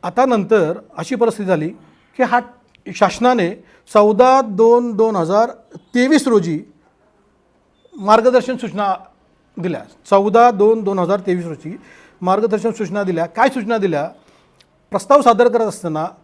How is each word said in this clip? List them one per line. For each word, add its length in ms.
आता 240
नंतर 520
अशी 180
परिस्थिती 340
झाली 200
की 60
हा 180
शासनाने 680
चौदा 460
दोन 520
दोन 240
हजार 340
तेवीस 520
रोजी 320
मार्गदर्शन 600
सूचना 380
दिल्या. 260
चौदा 400
दोन 320
दोन 160
हजार 220
तेवीस 260
रोजी 320
मार्गदर्शन 480
सूचना 320
दिल्या. 240
काय 220
सूचना 300
दिल्या? 320
प्रस्ताव 320
सादर 260
करत 180
असताना 380